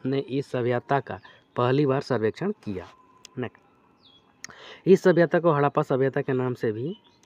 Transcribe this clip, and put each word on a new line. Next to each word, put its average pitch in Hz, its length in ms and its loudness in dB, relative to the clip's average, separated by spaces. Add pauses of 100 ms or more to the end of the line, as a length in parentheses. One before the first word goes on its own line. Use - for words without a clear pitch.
ने 135 140 -2
इस 135 280 -6
सभ्यता 123 520 -2
का 101 200 -10 (360)
पहली 131 300 2
बार 135 160 0
सर्वेक्षण 120 500 -2
किया। 98 360 -10 (500)
नेक्स्ट, - 260 -10 (1200)
इस 185 140 6
सभ्यता 170 380 4
को 165 120 2
हड़प्पा 143 300 2
सभ्यता 135 400 0
के 135 120 -2
नाम 127 200 -2
से 123 180 -4
भी 127 260 -8 (280)